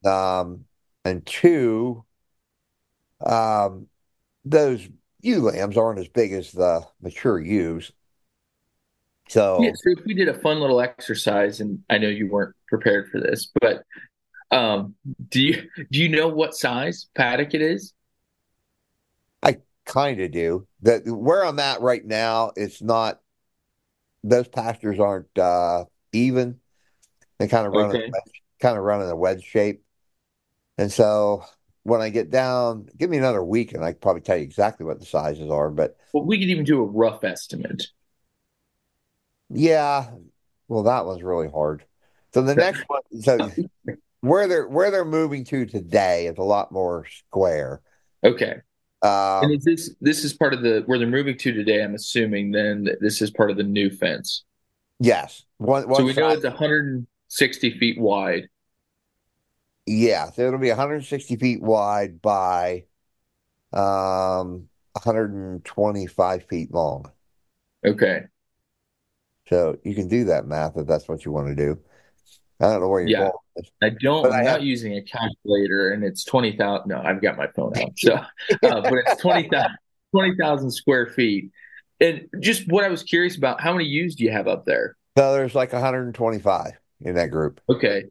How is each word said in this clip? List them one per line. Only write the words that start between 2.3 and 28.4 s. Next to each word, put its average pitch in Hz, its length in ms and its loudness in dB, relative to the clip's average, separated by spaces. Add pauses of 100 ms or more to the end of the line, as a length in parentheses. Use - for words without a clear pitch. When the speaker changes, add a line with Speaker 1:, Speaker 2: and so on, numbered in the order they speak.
Speaker 1:
um, 107 640 0 (580)
those 135 420 2 (340)
ewe 214 200 2
lambs 101 340 0
aren't 113 240 0
as 90 80 -10
big 110 240 0
as 92 220 -8
the 87 320 0 (160)
mature 92 380 -2
ewes. 82 520 -2 (1400)
So 98 340 4
Speaker 2:
Yeah, - 140 4
so - 160 2
if 175 140 -2
we 214 80 -4
did 180 160 2
a - 100 -6
fun 156 220 0
little 131 180 4
exercise, 104 800 -2
and 104 300 -8
I 104 80 2
know 107 100 0
you 104 220 -2
weren't 101 260 -2 (120)
prepared 101 420 2
for - 100 -4
this, - 400 -4
but, - 240 0 (680)
um, 104 440 0 (320)
do 127 140 0
you, 139 280 0 (220)
do 135 80 0
you 165 100 2
know 156 200 2
what 156 260 -2
size 131 580 -4
paddock 131 400 0
it 151 80 0
is? 165 320 -2 (1500)
Speaker 1:
I - 140 2 (280)
kinda 127 440 -2
do. 85 360 -2 (160)
That 113 240 4
where 123 400 2
I'm 147 140 -2
at 139 220 -2
right 123 220 0
now, 113 520 0
it's 101 260 -8
not, 113 400 0 (1000)
those 123 240 2
pastures 110 520 -6
aren't, 101 380 -2
uh, 87 480 2 (260)
even. 123 480 0 (760)
They 107 100 -2
kinda 110 220 2
run 104 220 2
in 123 60 -2
a - 20 0
Speaker 2:
Okay. 113 120 -10
Speaker 1:
wedge, - 300 -10 (180)